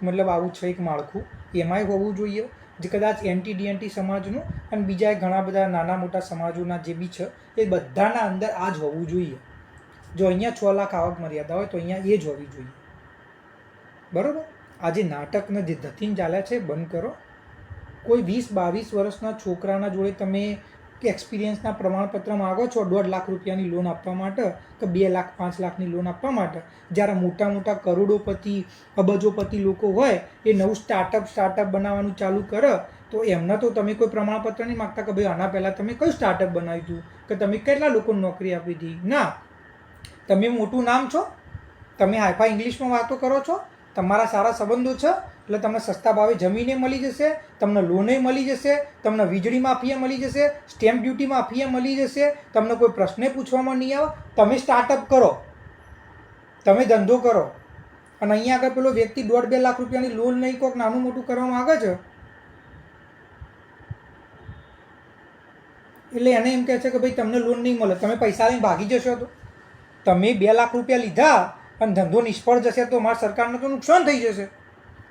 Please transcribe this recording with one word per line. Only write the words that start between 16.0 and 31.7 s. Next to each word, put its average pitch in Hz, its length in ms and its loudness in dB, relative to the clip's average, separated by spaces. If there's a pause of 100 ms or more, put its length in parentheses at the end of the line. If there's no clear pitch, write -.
ચાલે 180 240 -2
છે, 240 180 -4
બંધ 160 300 -6
કરો. 180 260 -6 (880)
કોઈ 233 180 2
વીસ 208 320 -4
બાવીસ 190 400 -2
વર્ષના 208 400 -2
છોકરાના 196 560 -4
જોડે 196 220 -2
તમે 196 320 -4 (600)
કે 226 60 0
એક્સપિરિયન્સના 214 640 -4
પ્રમાણપત્ર 196 600 -4
માગો 196 320 0
છો 226 180 -2
દોઢ 185 280 0
લાખ 185 160 -4
રૂપિયાની 190 400 -4
લોન 175 180 -2
આપવા 175 260 -6
માટે 196 300 -4 (360)
કે 226 60 -4
બે 185 240 2
લાખ, 180 280 -2
પાંચ 180 220 -6
લાખની 180 280 -6
લોન 175 200 -4
આપવા 254 240 -6
માટે, 185 280 -4 (320)
જ્યારે 202 220 0
મોટા 180 360 0
મોટા 202 260 -2
કરોડોપતિ, 202 800 0 (420)
અબજોપતિ 202 600 2
લોકો 196 320 0
હોય, 214 280 2 (260)
એ 220 80 6
નવું 196 220 2
સ્ટાર્ટઅપ, 196 520 -2
સ્ટાર્ટઅપ 190 400 0
બનાવવાનું 202 480 -2